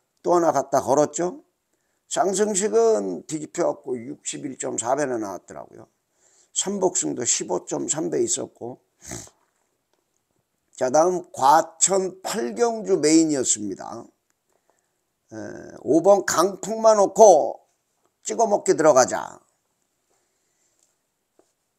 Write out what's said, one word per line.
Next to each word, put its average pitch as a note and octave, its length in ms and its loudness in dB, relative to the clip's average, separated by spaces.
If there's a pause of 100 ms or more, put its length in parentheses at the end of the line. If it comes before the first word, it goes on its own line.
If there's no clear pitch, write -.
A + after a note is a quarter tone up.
(220)
또 F3 120 2
하나 E3+ 160 2
갖다 C3+ 320 0
걸었죠. D3+ 640 -2 (640)
상승식은 G3+ 1200 0
뒤집혀갖고 D3+ 680 -6
육십일 C#3 640 -12
점 C3+ 180 -8
사 B2 200 -2
배나 C3 220 -2
나왔더라고요. F2 680 -12 (640)
선복승도 F3 720 -4
십오 - 400 -4
점 D#3 240 -8
삼 E3 220 -4
배 D3 120 -2
있었고. A#2 580 -8 (1900)
자, B2+ 160 -4
다음 E3+ 420 0
과천 D#3+ 920 0
팔경주 A3 760 -2
메인이었습니다. C3+ 1080 0 (1300)
에, A2+ 40 -16 (460)
오 D#3 200 2
번 G3 220 6
강풍만 G#3 720 2
놓고 F#3 640 6 (640)
찍어먹기 G#3 520 0
들어가자. A#2+ 640 2 (2500)